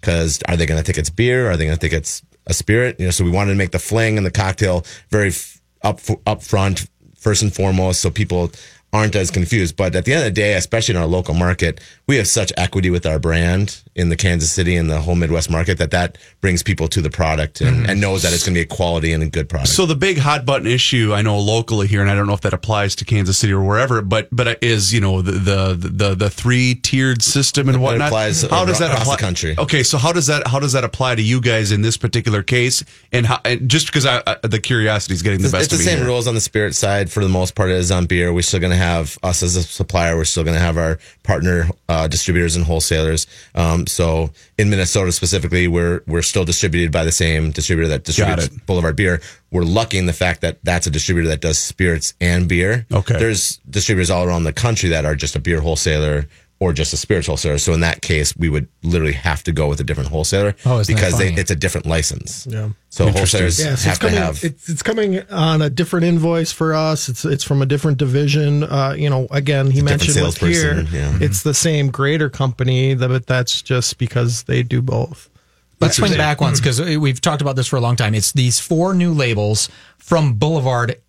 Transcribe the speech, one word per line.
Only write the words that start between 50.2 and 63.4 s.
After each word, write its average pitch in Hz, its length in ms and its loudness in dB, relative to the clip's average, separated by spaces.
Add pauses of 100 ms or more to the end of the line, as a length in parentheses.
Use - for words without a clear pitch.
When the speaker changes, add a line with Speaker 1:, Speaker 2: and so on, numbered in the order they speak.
Speaker 1:
that 82 220 -4
that's 87 220 0
a 85 60 -2
distributor 82 380 0
that 78 120 -2
does 80 160 0
spirits - 640 -2
and 87 260 2
beer. 95 440 0
Speaker 2:
Okay. 104 260 2
Speaker 1:
There's 110 400 0 (120)
distributors 92 420 0
all 90 120 0
around 87 200 0
the 78 100 -2
country 110 360 0
that 78 160 0
are 76 100 0
just 76 200 -4
a 73 40 -2
beer 82 200 0
wholesaler 76 680 0 (340)
or 92 120 0
just 73 200 -2
a 78 40 -4
spirits 90 300 -2
wholesaler. 73 300 -2
So 73 160 0
in 82 60 2
that 85 220 0
case, 76 340 -2
we 82 140 0
would 73 180 -2 (160)
literally 80 300 0
have 73 320 -4
to 87 80 -2
go 76 160 0
with 73 100 -2
a 71 40 -4
different 71 260 -4
wholesaler 98 460 0 (100)
Speaker 3:
Oh, 123 140 2
isn't 104 140 0
that 107 80 2
Speaker 1:
because 90 160 0
they, 95 120 2
Speaker 3:
funny? 85 120 -2
Speaker 1:
it's 87 100 -4
a 92 40 0
different 80 320 -4
license. - 600 -4
Speaker 4:
Yeah. 110 220 -6 (200)
Speaker 1:
So - 180 2
Speaker 2:
Interesting. 98 320 2
Speaker 1:
wholesalers 85 260 2